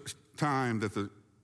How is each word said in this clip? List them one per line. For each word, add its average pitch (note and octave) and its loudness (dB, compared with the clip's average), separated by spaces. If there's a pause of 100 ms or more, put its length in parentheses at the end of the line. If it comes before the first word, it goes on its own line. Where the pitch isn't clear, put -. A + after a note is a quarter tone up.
(380)
time C3 2
that G#2 -2
the G2+ -2 (340)